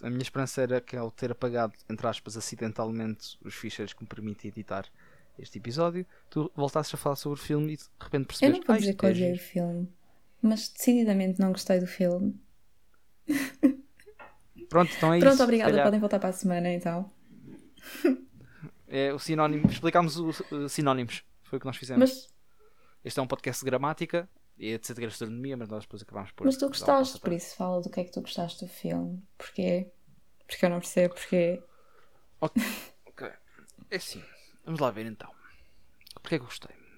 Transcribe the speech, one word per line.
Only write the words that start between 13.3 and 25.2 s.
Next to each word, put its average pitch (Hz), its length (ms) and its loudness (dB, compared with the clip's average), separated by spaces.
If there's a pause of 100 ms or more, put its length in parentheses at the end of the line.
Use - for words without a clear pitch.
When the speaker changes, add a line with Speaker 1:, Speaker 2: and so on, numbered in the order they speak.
Speaker 1:
Pronto, - 280 6
então 160 160 6
é 170 60 6
Speaker 2:
Pronto, 269 140 10
Speaker 1:
isso, 262 40 8
se 262 60 6
Speaker 2:
obrigada. 233 280 4
Speaker 1:
calhar. 208 140 6
Speaker 2:
Podem 208 140 6
voltar 208 200 2
para 190 100 0
a 190 40 -4
semana, 175 400 0
então. 175 360 -2 (1800)
Speaker 1:
É 139 260 0
o 143 60 -6
sinónimo. 151 500 2
Explicámos 160 480 2
o, 165 120 -2 (220)
o 143 180 -4
sinónimos. 131 540 0 (200)
Foi - 140 -8
o - 20 -6
que 135 80 -10
nós 123 100 -8
fizemos. 131 220 0 (100)
Speaker 2:
Mas - 240 -10 (720)
Speaker 1:
Este 127 140 -4
é 135 40 0
um 127 40 -2
podcast - 360 -4
de - 60 -14
gramática 156 580 -2 (300)
e 110 140 -8
é 113 60 -4
de - 80 -10
ser 123 80 -8
de 117 80 -8
gastronomia, 120 540 -6